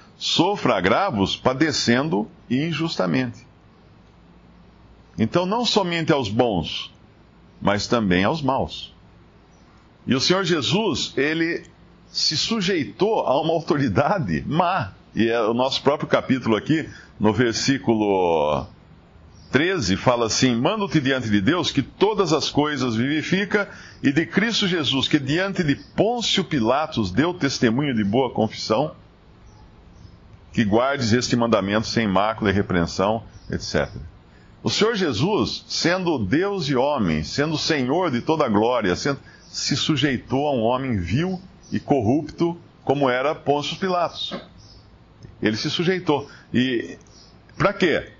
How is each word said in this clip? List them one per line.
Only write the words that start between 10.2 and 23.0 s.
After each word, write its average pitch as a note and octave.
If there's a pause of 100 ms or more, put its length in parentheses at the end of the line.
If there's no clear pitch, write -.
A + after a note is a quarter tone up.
Senhor F#3
Jesus, D#3
ele D#3+ (420)
se -
sujeitou F#3+
a C3
uma D#3+
autoridade C#3+
má. E3+ (220)
E A2+
é A#2
o A2
nosso B2+
próprio D3
capítulo B2
aqui, C#3 (320)
no G#2+
versículo G2+ (840)
treze, C#3
fala A#2+
assim: B2+
"Mando-te E3+
diante B2+
de G#2
Deus, D3
que C#3
todas G3
as D3
coisas C#3
vivifica, F3+ (340)